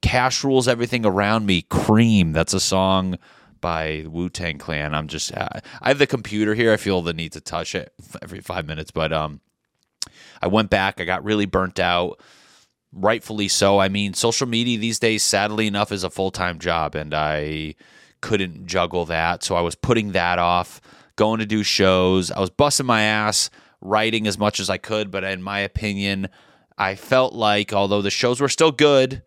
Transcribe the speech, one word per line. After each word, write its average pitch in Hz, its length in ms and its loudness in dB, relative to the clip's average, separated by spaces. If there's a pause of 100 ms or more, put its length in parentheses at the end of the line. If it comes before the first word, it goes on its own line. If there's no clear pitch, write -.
cash 127 420 2
rules 131 240 4
everything 120 380 0
around 104 400 2
me. 92 160 2
Cream. 107 680 4
That's 82 240 0
a 95 40 0
song 95 600 0 (400)
by 80 480 -4
Wu-Tang 85 500 -6
Clan. 76 380 -6
I'm 78 120 -4
just, 76 240 -8
uh, - 280 -8 (200)
I - 100 -2
have 139 100 2
the 143 80 6
computer 107 480 -2
here. 113 180 4
I 107 40 2
feel 92 260 0
the 85 100 -4
need 80 200 -8
to 80 60 -14
touch 85 360 -8
it - 240 -8
f-, - 200 -20
every - 220 -14
five 87 240 -6
minutes, 78 240 -10
but, 80 240 -2
um, 78 280 -4 (1000)
I - 60 0
went 104 240 2
back. 98 280 0
I 90 60 -6
got 92 180 -2
really 104 220 0
burnt 92 340 -2
out. 87 400 0 (720)
Rightfully 104 560 -2
so. 101 300 4
I 98 120 2
mean, 101 260 -4
social 117 320 0
media 117 320 -2
these 113 180 -4
days, 110 240 0
sadly 107 460 0
enough, 104 240 0
is 98 120 -4
a 90 60 -4
full-time 90 480 -4
job, 82 380 -2
and 76 180 -6
I 76 600 -4 (460)
couldn't 92 440 -4
juggle 87 400 -2
that. 82 380 -2
So - 100 -4
I 87 80 0
was 85 140 -2
putting 110 380 0
that 87 260 2
off, 87 420 0 (340)
going 110 260 2
to 110 40 -2
do 107 160 0
shows. 92 720 2
I - 80 -6
was 95 100 0
busting 143 380 2
my 113 160 4
ass, 107 480 2 (300)
writing 110 440 0
as 95 140 -2
much 104 200 0
as 95 80 -4
I 95 120 -2
could, 107 320 -4
but 95 120 -6
in 95 200 -6
my 101 160 -6
opinion, 98 680 -2 (480)
I 98 200 -2
felt 131 380 2
like, 104 380 0
although 101 300 2
the 101 80 0
shows 123 320 0
were 139 80 0
still 160 220 2
good 135 560 4